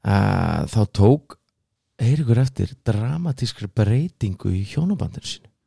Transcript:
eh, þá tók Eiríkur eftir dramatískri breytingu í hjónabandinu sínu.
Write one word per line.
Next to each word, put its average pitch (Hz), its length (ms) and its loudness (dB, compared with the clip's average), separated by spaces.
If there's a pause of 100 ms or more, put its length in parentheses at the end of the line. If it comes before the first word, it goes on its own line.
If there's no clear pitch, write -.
eh, 95 600 2
þá - 220 -2
tók 113 480 2 (640)
Eiríkur 123 420 2
eftir 131 380 -2
dramatískri 123 920 -4
breytingu 113 800 -2
í 95 160 -2
hjónabandinu 156 560 -4
sínu. - 300 -14 (160)